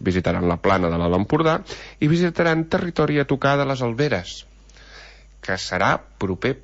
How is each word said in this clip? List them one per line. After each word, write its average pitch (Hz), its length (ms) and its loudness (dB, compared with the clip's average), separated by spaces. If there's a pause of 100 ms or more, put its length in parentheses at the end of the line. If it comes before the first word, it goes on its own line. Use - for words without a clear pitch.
visitaran 90 440 0
la 85 100 0
plana 95 300 2
de 85 120 0
l'Alt 87 160 2
Empordà 160 480 2 (360)
i 156 80 2
visitaran 170 600 2
territori 165 500 0
a 139 60 2
tocar 139 320 2
de 143 80 2
les 135 160 -2
Alberes, 117 640 -2 (1000)
que 95 160 -2
serà 98 400 0
proper 98 540 -4 (100)